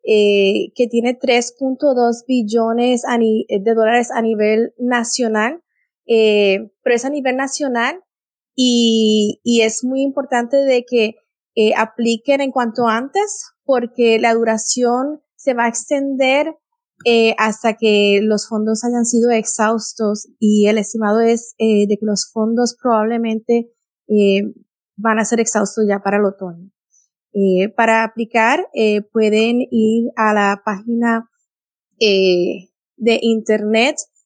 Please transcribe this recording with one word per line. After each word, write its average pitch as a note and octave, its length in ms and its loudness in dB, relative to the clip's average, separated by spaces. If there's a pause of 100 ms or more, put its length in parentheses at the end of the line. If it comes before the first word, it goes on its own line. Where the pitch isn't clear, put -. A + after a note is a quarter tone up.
eh, G3+ 680 2
que B3 140 0
tiene A#3 260 0
tres A#3+ 460 -2
punto C4 340 0
dos A#3 340 0
billones A#3 760 0
a A#3+ 140 -2
ni-, A3 280 0
de G#3 280 -2
dólares A#3 340 0
a B3 140 -4
nivel A3 560 0
nacional, A#3+ 840 -2 (460)
eh, G#3 640 2 (100)
pero A#3+ 140 0
es A#3+ 100 -4
a C#4 60 -4
nivel C4 260 -4
nacional C4+ 640 -4 (540)
y, A3 880 2
y A#3 180 2
es A3 220 -2
muy C4 180 -2
importante C4+ 560 -2
de C4 320 2
que, A3+ 280 0 (360)
eh, A3 240 2
apliquen A#3 640 -2
en C#4 80 -2
cuanto A#3+ 380 -2
antes, C#4 640 -4 (120)
porque A#3+ 560 0
la A#3 140 2
duración A#3+ 880 -2 (140)
se - 180 -2
va A#3+ 120 -2
a A#3 40 0
extender, C#4 840 -2 (500)
eh, A3+ 320 2
hasta G#3+ 380 -2
que G3+ 480 2
los G#3+ 240 -2
fondos A3 360 -2
hayan A#3+ 220 -2
sido A#3 240 2
exhaustos A3 1000 -2 (100)
y G#3 260 4
el G#3+ 140 2
estimado G#3+ 400 -2
es, A3+ 400 0
eh, G#3+ 280 2
de G#3 100 0
que G#3+ 100 -6
los G#3 240 -4
fondos A#3 500 -2
probablemente, A#3 880 0 (380)
eh, G3+ 440 2 (460)
van G#3+ 220 0
a G#3+ 60 0
ser A3+ 140 -2
exhaustos A3 480 -2
ya G3+ 120 0
para G3 180 -2
el G#3 80 2
otoño. F#3 460 -8 (640)
Eh, G3 440 0
para A3+ 260 2
aplicar, A3+ 680 -2
eh, G#3+ 300 0
pueden A3 580 0 (100)
ir A3+ 460 0
a G#3+ 160 2
la G3+ 320 0
página, A3+ 640 -2 (680)
eh, F#3+ 680 0 (300)
de A3+ 240 0
internet A3 760 0 (300)